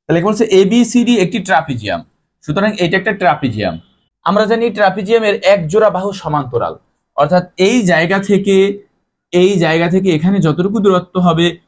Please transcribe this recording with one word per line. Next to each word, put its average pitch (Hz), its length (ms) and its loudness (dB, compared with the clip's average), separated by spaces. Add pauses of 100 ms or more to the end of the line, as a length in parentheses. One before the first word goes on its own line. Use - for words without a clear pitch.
তাহলে 165 200 -2
কি 175 80 -2
বলছে? 214 160 0 (160)
এবিসিডি 233 540 2 (100)
একটি 214 140 -6 (100)
ট্রাপিজিয়াম। 120 520 -2 (440)
সুতরাং 196 260 -2 (140)
এটা 175 120 0
একটা 190 240 -2
ট্রাপিজিয়াম। 107 540 -2 (520)
আমরা 202 240 2
জানি 233 200 0
ট্রাপিজিয়ামের 208 640 0 (180)
এক 202 160 2
জোড়া 208 220 2
বাহু 185 220 -6 (100)
সমান্তরাল, 123 520 -4 (420)
অর্থাৎ 180 280 2 (140)
এই 226 320 2
জায়গা 170 280 0 (100)
থেকে, 196 500 2 (540)
এই 185 260 2
জায়গা 165 300 0
থেকে 185 280 0
এখানে 185 300 0
যতটুকু 180 340 0
দূরত্ব 185 340 0 (120)
হবে 170 420 0